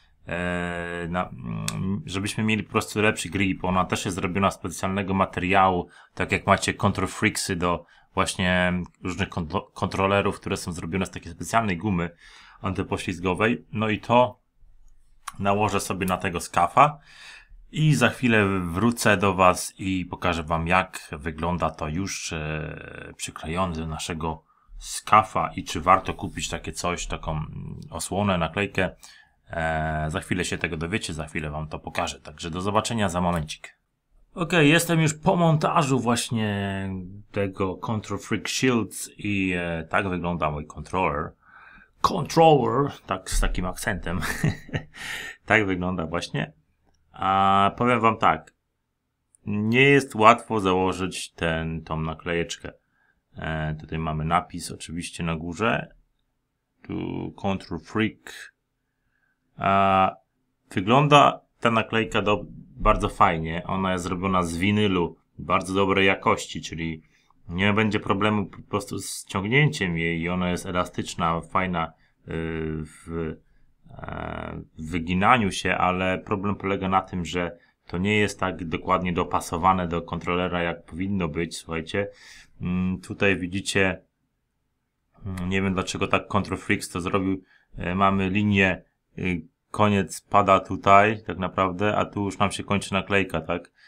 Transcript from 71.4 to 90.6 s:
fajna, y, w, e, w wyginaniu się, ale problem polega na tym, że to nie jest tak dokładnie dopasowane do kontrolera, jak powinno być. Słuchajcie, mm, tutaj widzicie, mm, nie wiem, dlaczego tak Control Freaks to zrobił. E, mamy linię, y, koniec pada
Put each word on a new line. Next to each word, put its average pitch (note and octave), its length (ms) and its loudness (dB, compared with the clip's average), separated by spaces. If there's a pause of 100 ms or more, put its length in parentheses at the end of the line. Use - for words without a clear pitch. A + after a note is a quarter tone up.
fajna, F2+ 460 -2
y, D#2+ 60 -10 (920)
w, D#2+ 500 -8 (560)
e, D#2 720 -10 (180)
w D#2+ 120 -10
wyginaniu F#2 640 2
się, F2+ 240 0
ale F#2 420 2
problem G2 380 -2
polega F#2+ 320 -2
na F#2+ 120 2
tym, F2+ 240 -4
że E2+ 340 -4 (280)
to F2 120 -6
nie G#2 200 2
jest G2+ 220 0
tak F2+ 240 -2
dokładnie F2+ 480 0
dopasowane F2+ 760 0
do E2 140 -2
kontrolera, F2 600 -2
jak E2 220 -4
powinno F#2 440 -2
być. E2 280 -4
Słuchajcie, E2 520 -4 (520)
mm, F#2 400 -2
tutaj G2 380 0
widzicie, F#2 640 -2 (1200)
mm, F2+ 220 -6
nie F#2+ 140 0
wiem, G2 120 2
dlaczego F#2+ 340 -2
tak - 180 0
Control F#2 320 -2
Freaks - 300 -2
to F2+ 120 -8
zrobił. F#2+ 440 -2 (340)
E, F2+ 160 -4
mamy G2 360 2
linię, G2 520 4 (360)
y, F2+ 240 -2 (280)
koniec G#2 500 2
pada F#2+ 400 4